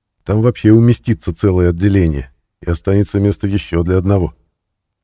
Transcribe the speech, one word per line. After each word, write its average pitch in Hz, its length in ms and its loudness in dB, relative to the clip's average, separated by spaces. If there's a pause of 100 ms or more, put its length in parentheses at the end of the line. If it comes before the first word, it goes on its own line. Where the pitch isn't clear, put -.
(240)
Там 107 180 -2
вообще 110 320 2
уместится 113 600 0
целое 90 360 0
отделение 85 640 0 (260)
и - 100 -12
останется 98 480 -2
место 101 300 -2
ещё 98 340 -4
для 92 160 0
одного. 95 380 -2 (680)